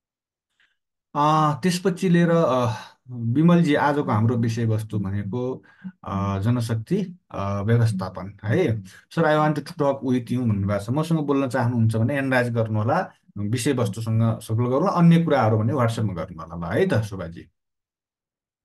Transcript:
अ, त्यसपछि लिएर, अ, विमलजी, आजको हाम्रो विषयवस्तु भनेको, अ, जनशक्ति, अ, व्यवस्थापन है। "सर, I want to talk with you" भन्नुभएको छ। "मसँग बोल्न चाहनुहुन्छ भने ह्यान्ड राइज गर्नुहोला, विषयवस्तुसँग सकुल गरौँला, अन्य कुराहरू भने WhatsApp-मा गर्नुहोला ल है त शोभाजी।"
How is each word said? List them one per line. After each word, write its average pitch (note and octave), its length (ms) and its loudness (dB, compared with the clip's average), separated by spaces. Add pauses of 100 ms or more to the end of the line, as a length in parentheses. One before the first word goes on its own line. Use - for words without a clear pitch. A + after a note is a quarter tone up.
(1160)
अ, D3+ 380 4 (100)
त्यसपछि F3+ 460 0
लिएर, E3+ 200 4
अ, B2+ 440 2 (380)
विमलजी, D3 640 4
आजको C#3+ 360 0
हाम्रो A#2 240 2
विषयवस्तु A2+ 640 -2
भनेको, G2+ 640 -6 (400)
अ, G2 360 -2
जनशक्ति, A#2+ 800 -2 (120)
अ, G2+ 300 -4
व्यवस्थापन G2 800 0
है। A#2 420 0
"सर, - 360 -6
I D3+ 260 4
want C#3+ 200 -2
to - 100 -16
talk C#3 340 0
with B2 200 -2
you" B2 80 0
भन्नुभएको G2+ 440 0
छ। A2 60 -8
"मसँग D#3+ 300 0
बोल्न C#3 280 0
चाहनुहुन्छ A#2+ 480 0
भने A#2+ 180 0
ह्यान्ड C3+ 200 -2
राइज A#2+ 160 2
गर्नुहोला, A#2 640 -2 (260)
विषयवस्तुसँग A2+ 1040 -2
सकुल A#2 280 -2
गरौँला, D3 240 0
अन्य E3+ 320 6
कुराहरू A#2+ 340 2
भने A2+ 160 0
WhatsApp-मा A2+ 400 -2
गर्नुहोला E2 560 -10
ल G#2+ 80 -2
है F#3+ 100 2
त A#2 140 0
शोभाजी।" F2+ 460 -10 (1160)